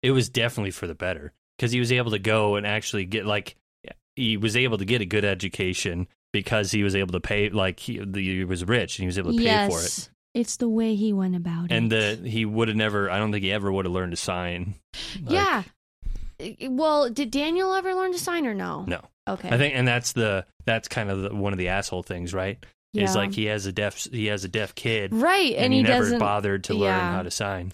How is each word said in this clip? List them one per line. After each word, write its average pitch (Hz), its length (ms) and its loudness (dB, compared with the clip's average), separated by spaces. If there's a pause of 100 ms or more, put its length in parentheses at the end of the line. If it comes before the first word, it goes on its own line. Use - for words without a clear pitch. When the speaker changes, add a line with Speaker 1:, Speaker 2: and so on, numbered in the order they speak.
Speaker 1:
it 131 100 2
was 127 180 4
definitely 113 420 0
for - 160 -8
the 80 80 -6
better, 82 380 -6 (260)
'cause 117 140 2
he 123 60 2
was 120 120 2
able 123 200 2
to 107 80 0
go 107 360 4
and 104 100 -2
actually 104 400 -2
get, 98 200 -4
like, 104 320 -2 (580)
he 113 220 0
was 107 180 0
able 120 220 2
to 98 80 -2
get 117 160 2
a 101 40 -2
good 101 200 0
education 92 800 -2 (240)
because 104 400 0
he 107 100 2
was 98 140 2
able 95 160 0
to 90 80 0
pay, 104 300 0
like, 95 300 0
he, - 200 -8
the, 101 220 -4
he 95 240 0
was 90 180 -2
rich 107 340 0
and 95 60 -4
he 90 40 0
was 87 100 -2
able 90 160 -2
to 233 40 2
pay 220 300 4
for 175 120 0
it. 165 40 -2
Speaker 2:
Yes. - 260 -6 (240)
It's 233 240 -2
the 233 120 0
way 226 260 2
he 208 180 2
went 185 220 0
about 170 360 -4
Speaker 1:
And 113 200 4
Speaker 2:
it. 110 320 2
Speaker 1:
the, 123 60 -6
he 110 160 0
would 110 240 2
have 107 80 0
never, 101 340 2
I 95 80 0
don't 107 140 0
think 104 100 0
he 95 80 2
ever 101 200 0
would 95 140 0
have 90 80 0
learned 90 200 -2
to 87 40 -6
sign. 90 580 -4 (460)
Like 135 100 -8
Speaker 2:
Yeah. 349 320 2 (800)
I, 202 160 -12 (120)
well, 294 400 4
did 233 220 -2
Daniel 330 420 0
ever 381 200 0
learn 370 200 0
to 349 60 -4
sign 339 280 -2
or 220 80 -2
no? 180 320 -6
Speaker 1:
No. 175 140 -4 (260)
Speaker 2:
Okay. 190 220 -6
Speaker 1:
I 120 80 2
think, 143 180 4
and 127 120 4
that's 120 260 0
the, 104 320 0 (200)
that's 113 220 0
kind 107 240 -4
of 95 120 -2
the, 101 120 -4
one 101 180 0
of 92 60 -2
the 90 80 0
asshole 92 360 -2
things, 87 300 -6
right? 95 240 -2 (380)
Is 98 200 2
Speaker 2:
Yeah. 101 60 2
Speaker 1:
like 98 120 -2
he 110 120 -2
has 104 200 -2
a 98 60 -2
deaf, 101 400 -2
he 113 160 -2
has 104 160 -2
a 98 40 -6
deaf 101 280 -4
kid. 110 380 -2
Speaker 2:
Right, 320 420 4
Speaker 1:
And - 100 2
Speaker 2:
and 254 80 4
Speaker 1:
he 262 60 6
Speaker 2:
he - 40 6
Speaker 1:
never 247 200 6
Speaker 2:
doesn't 233 160 2
Speaker 1:
bothered 202 460 2
to - 100 -2
learn 101 200 2
Speaker 2:
Yeah. - 180 0
Speaker 1:
how 92 100 -2
to 90 80 -6
sign. 95 420 -4